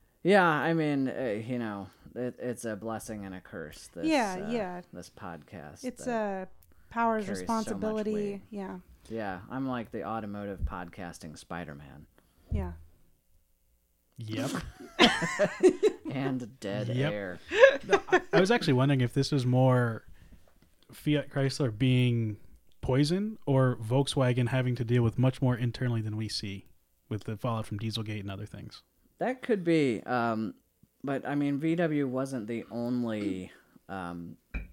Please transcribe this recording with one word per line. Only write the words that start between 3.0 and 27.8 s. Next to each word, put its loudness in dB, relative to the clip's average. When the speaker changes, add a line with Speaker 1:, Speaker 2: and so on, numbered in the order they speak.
Speaker 1:
and -10
a -12
curse, -14
this, -6
Speaker 2:
Yeah, 0
Speaker 1:
uh, -6
Speaker 2:
yeah. -4
Speaker 1:
this -14
podcast -14
Speaker 2:
It's -10
Speaker 1:
that -4
Speaker 2:
a -20
power's 0
Speaker 1:
carries -4
so -8
much 0
Speaker 2:
responsibility. -2
Speaker 1:
weight. -4
Speaker 2:
Yeah. -10
Speaker 1:
Yeah, -6
I'm -4
like -6
the -8
automotive -6
podcasting -8
Spider-Man. -12
Speaker 2:
Yeah. -2
Speaker 3:
Yep. -6
Speaker 1:
<laughs> 4
And -4
dead -4
Speaker 3:
Yep. 0
Speaker 1:
air. -6
Speaker 3:
No, 4
I, 6
I 6
was 4
actually 4
wondering 6
if 0
this 0
was 2
more 4
Fiat -2
Chrysler 0
being 2
poison 2
or 4
Volkswagen 2
having 2
to -4
deal 4
with 2
much 2
more 4
internally 0
than -4
we -4
see -8
with -4
the -6
fallout -2
from -6
Dieselgate -4